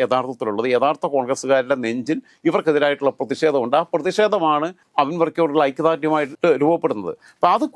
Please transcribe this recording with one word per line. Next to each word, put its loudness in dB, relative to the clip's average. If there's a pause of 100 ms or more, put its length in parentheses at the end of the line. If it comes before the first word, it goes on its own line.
യഥാർത്ഥത്തിലുള്ളത്. -2
യഥാർത്ഥ 0
കോൺഗ്രസ്സുകാരുടെ 0
നെഞ്ചിൽ -4 (300)
ഇവർക്കെതിരായിട്ടുള്ള 2
പ്രതിഷേധമുണ്ട്. 0
ആ 2 (120)
പ്രതിഷേധമാണ് 0 (320)
അബിൻ -2
വർക്കിയോടുള്ള 0
ഐക്യദാർഢ്യമായിട്ട് 0 (120)
രൂപപ്പെടുന്നത്. 0 (240)
അപ്പൊ 2
അത് -2